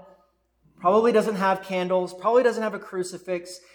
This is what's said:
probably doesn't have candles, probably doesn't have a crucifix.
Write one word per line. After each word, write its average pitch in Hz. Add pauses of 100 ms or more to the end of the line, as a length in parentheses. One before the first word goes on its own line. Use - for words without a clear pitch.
(800)
probably 214
doesn't 214
have 190
candles, 180
probably 233
doesn't 220
have 214
a 196
crucifix. 180 (160)